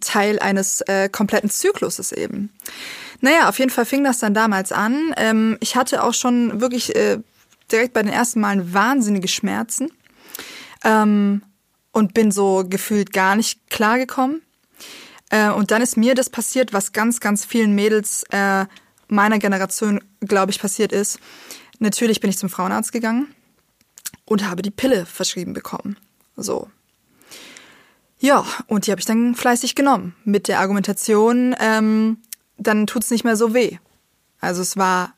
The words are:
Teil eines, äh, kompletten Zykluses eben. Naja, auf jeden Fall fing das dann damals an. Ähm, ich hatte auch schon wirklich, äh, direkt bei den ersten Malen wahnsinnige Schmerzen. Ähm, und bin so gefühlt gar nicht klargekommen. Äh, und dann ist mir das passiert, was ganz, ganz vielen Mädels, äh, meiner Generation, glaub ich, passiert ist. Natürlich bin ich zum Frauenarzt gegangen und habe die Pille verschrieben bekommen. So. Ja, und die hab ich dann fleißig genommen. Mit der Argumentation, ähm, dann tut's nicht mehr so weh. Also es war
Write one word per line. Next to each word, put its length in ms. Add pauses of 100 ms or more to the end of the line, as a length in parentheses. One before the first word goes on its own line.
Teil 380
eines, 420
äh, 280
kompletten 400
Zykluses 600
eben. 400 (720)
Naja, 280
auf 100
jeden 120
Fall 140
fing 180
das 160
dann 140
damals 380
an. 460
Ähm, 440
ich 140
hatte 280
auch 100
schon 480
wirklich, 340
äh, 240 (520)
direkt 220
bei 100
den 80
ersten 300
Malen 320
wahnsinnige 540
Schmerzen. 640 (920)
Ähm, 580 (500)
und 220
bin 180
so 360
gefühlt 460
gar 220
nicht 340
klargekommen. 720 (880)
Äh, 200
und 220
dann 100
ist 160
mir 180
das 140
passiert, 440
was 200
ganz, 260
ganz 260
vielen 280
Mädels, 580
äh, 340 (420)
meiner 320
Generation, 640 (200)
glaub 280
ich, 100
passiert 320
ist. 280 (600)
Natürlich 400
bin 100
ich 80
zum 120
Frauenarzt 420
gegangen 420 (920)
und 220
habe 140
die 100
Pille 340
verschrieben 480
bekommen. 440 (400)
So. 320 (1500)
Ja, 260 (220)
und 180
die 60
hab 80
ich 60
dann 300
fleißig 400
genommen. 480
Mit 240
der 120
Argumentation, 1000
ähm, 640 (360)
dann 300
tut's 220
nicht 140
mehr 120
so 180
weh. 260 (600)
Also 220
es 160
war 400